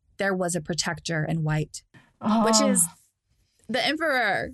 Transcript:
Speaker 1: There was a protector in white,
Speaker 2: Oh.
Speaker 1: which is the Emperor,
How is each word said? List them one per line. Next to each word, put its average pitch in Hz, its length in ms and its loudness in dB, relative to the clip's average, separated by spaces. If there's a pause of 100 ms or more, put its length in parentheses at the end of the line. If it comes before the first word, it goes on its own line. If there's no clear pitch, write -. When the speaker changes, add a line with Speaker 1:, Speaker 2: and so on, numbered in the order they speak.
(180)
Speaker 1:
There 196 160 0
was 180 200 -2
a 175 60 -2
protector 160 640 -2
in 165 180 -2
white, 156 400 -2 (380)
Speaker 2:
Oh. 220 240 2
Speaker 1:
which 220 160 4
is 202 260 2 (840)
the 233 160 -2
Emperor, 254 680 0